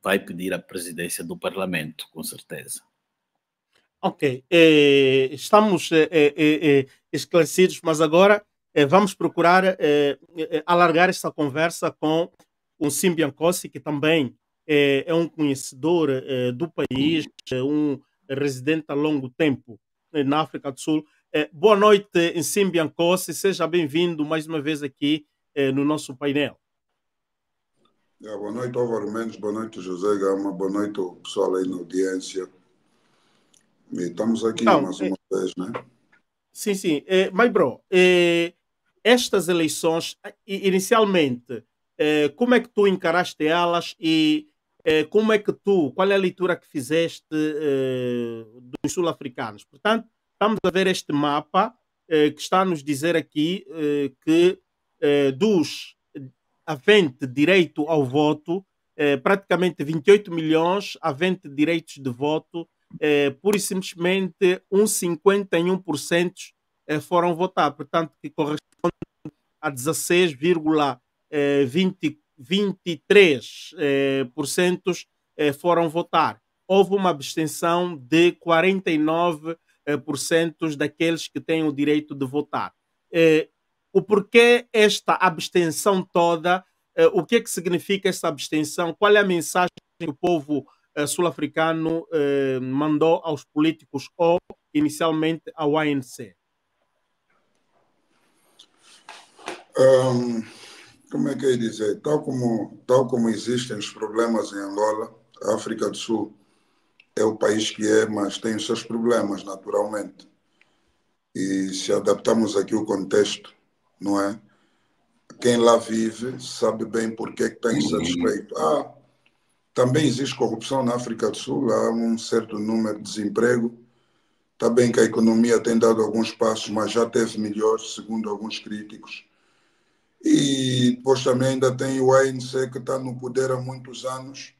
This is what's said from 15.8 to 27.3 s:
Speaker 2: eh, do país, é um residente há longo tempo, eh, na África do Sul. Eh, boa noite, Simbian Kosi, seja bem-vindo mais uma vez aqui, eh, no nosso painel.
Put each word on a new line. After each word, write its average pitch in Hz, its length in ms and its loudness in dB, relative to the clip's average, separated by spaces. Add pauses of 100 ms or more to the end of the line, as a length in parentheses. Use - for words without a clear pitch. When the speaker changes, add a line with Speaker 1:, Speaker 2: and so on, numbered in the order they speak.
Speaker 2:
eh, 127 420 -4
do 139 180 -6
país, 147 580 -2 (240)
é 127 100 -2
um 147 380 -2 (300)
residente 139 600 -4
há 151 40 -6
longo 143 360 -2
tempo, 123 500 -2 (340)
eh, 151 100 0
na 143 180 0
África 143 300 -8
do 135 80 -16
Sul. 156 260 -2 (280)
Eh, - 180 -2
boa 190 240 6
noite, 196 680 4
Simbian 170 440 0
Kosi, 170 460 0
seja 175 340 -2
bem-vindo 165 560 0
mais 156 240 -4
uma 160 140 -4
vez 147 220 -4
aqui, 147 420 -4 (300)
eh, 139 160 0
no 139 120 0
nosso 147 320 -4
painel. 139 420 -4 (1700)